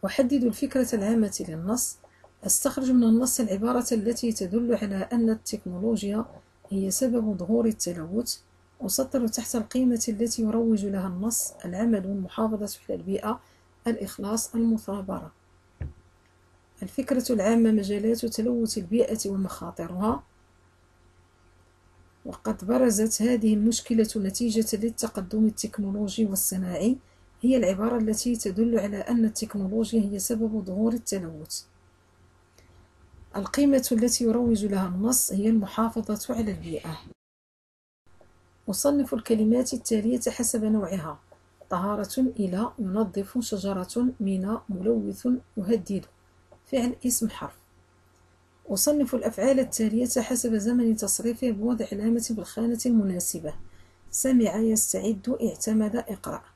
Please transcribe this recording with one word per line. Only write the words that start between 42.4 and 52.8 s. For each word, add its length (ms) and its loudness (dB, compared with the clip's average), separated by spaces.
ينظف، 600 -2
شجرة، 800 -2
من، 380 -2
ملوث، 580 -2
يهدد. 480 -2
فعل، 300 0
اسم، 240 0
حرف. 280 -12
أصنف 460 2
الأفعال 440 2
التالية 580 0
حسب 380 0
زمن 400 2
تصريفه 560 -2
بوضع 400 -2
علامة 380 0
بالخانة 560 -2